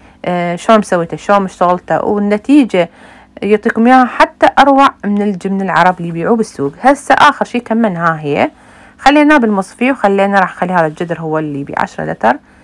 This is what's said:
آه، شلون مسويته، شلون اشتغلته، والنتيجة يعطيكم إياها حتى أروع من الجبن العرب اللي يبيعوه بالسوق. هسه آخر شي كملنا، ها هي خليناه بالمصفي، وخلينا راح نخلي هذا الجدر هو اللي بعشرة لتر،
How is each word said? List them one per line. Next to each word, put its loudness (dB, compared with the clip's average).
آه، -4
شلون 2
مسويته، -4
شلون 0
اشتغلته، -2
والنتيجة 0
يعطيكم 0
إياها 6
حتى 0
أروع 4
من -2
الجبن -4
العرب 0
اللي -8
يبيعوه -2
بالسوق. -4
هسه 2
آخر 2
شي -6
كملنا، -2
ها -2
هي -2
خليناه 4
بالمصفي، -2
وخلينا 0
راح -2
نخلي -6
هذا 2
الجدر -8
هو -4
اللي -8
بعشرة -8
لتر، -2